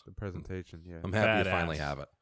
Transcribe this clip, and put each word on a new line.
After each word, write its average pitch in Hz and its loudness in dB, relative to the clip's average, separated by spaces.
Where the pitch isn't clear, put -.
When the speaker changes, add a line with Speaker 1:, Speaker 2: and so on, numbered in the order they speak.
Speaker 1:
The 92 -18
presentation, 90 -8
yeah. 85 -12
Speaker 2:
I'm 92 -2
happy 107 6
to 92 0
finally 85 2
Speaker 3:
Badass. 76 -2
Speaker 2:
have 71 -2
it. 71 -10